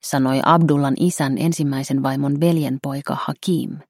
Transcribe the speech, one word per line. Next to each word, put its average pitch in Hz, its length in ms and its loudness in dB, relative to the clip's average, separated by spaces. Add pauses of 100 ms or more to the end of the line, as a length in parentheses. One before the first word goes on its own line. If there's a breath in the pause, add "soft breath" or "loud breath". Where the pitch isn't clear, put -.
sanoi 131 420 0
Abdullan 147 540 4
isän 143 380 0
ensimmäisen 139 680 -2
vaimon 139 360 -2
veljenpoika 143 800 -2
Hakim - 560 -4 (120)